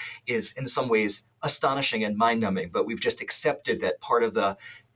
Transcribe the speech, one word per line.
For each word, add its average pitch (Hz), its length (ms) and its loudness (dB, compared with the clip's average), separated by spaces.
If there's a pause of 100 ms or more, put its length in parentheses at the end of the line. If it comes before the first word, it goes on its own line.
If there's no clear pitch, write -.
(260)
is 117 280 0
in 131 140 -4
some 135 200 2
ways 110 400 0 (160)
astonishing 135 640 0
and 104 120 -4
mind-numbing, 107 540 2
but 98 140 0
we've 110 160 -6
just 117 200 0
accepted - 600 0
that 95 180 -2
part 120 240 2
of 107 100 0
the 101 220 0 (400)